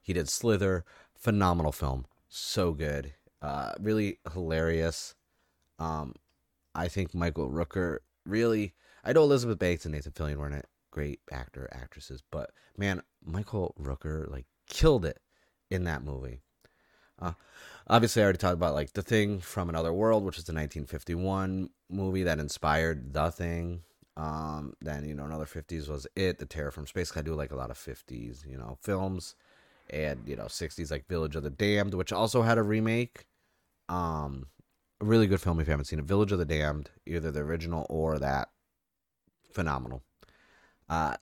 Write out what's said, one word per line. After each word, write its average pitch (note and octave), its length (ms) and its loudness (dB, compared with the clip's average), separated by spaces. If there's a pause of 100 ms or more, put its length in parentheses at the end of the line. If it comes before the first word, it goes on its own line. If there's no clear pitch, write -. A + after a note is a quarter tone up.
He F#2+ 120 -4
did E2 160 0
Slither. F#2+ 560 2 (280)
Phenomenal F2+ 600 4
film. C2 320 -2 (240)
So - 420 0
good. C#2+ 420 -4 (280)
Uh, C#2+ 360 -4
really G#2+ 420 0 (120)
hilarious. E2 840 0 (640)
Um, D#2 360 -4 (580)
I E2 140 -2
think F2+ 260 -2
Michael E2 360 0
Rooker E2+ 500 -2 (260)
really, A2 480 2 (300)
I A2+ 80 0
know D#3 120 8
Elizabeth A#2+ 360 4
Banks F2 240 2
and D#2 100 -4
Nathan D2 200 -6
Fillion D2 240 -2
weren't C#2+ 280 -6 (260)
great D2 280 -4 (100)
actor, B1+ 440 -10
actresses, C2 580 -14
but D2 200 -6 (260)
man, G2 240 0 (200)
Michael F#2 560 -4
Rooker, D2 540 -6
like, C2 140 -8 (220)
killed C3+ 360 6
it D2+ 180 -2 (480)
in F#2 140 0
that D2+ 220 -2
movie. C2 340 -8 (800)
Uh, F2+ 140 -4 (540)
obviously A2+ 340 6
I - 20 10
already F#2+ 140 6
talked F2+ 180 2
about, E2 180 2
like, D2 200 -2
The G2+ 80 -4
Thing G#2 380 2
from F2 300 -4
Another E2 240 0
World, A2 300 4
which F#2 140 -4
is D#2+ 80 -12
the F2 80 -6
nineteen D2+ 320 -4
fifty-one F#2 840 -2 (200)
movie F#2+ 340 0
that D#2+ 160 2
inspired D2+ 760 0
The D2+ 160 2
Thing. E2+ 540 -4 (340)
Um, D#2 640 -6
then, D2 260 -6
you D2+ 60 -8
know, C#2+ 120 -8
another D#2 200 -6
fifties D#2 420 -10
was C#2+ 280 -8
It, F#2 240 2
The D2+ 60 -8
Terror D2 260 -6
from D2 160 -10
Space. - 280 -6
I D#2 60 -4
do D#2 140 -4
like D2 160 -4
a D2 40 -8
lot B1+ 160 -6
of B1 60 -14
fifties, B1 720 -12
you C2 100 -12
know, B1+ 240 -12
films, F#2+ 540 -2 (540)
and, C#2+ 380 -4
you C#2 80 -6
know, G#1+ 120 -8
sixties, D#2 440 -6
like, C#2+ 160 -6
Village D#2+ 280 -2
of D2+ 80 -4
the D2 60 -2
Damned, G2+ 440 2
which F#2 180 -2
also A2 300 4
had A2+ 160 6
a A#2 60 4
remake. A2+ 600 0 (640)
Um, D2+ 580 -2 (520)
a G#2 60 -2
really A2 220 8
good F#2+ 140 4
film E2+ 180 2
if D2+ 80 2
you D#2 40 4
haven't D2 140 0
seen D#2 140 -4
it. C#2+ 60 -4
Village G2 260 4
of G2 80 2
the F2 60 2
Damned, D2+ 440 0 (160)
either D#2+ 260 -2
the D2 100 -2
original E2 480 -2
or D#2+ 280 2
that, C2+ 320 0 (1040)
phenomenal. C2 520 -2 (840)
Uh, D#2 320 2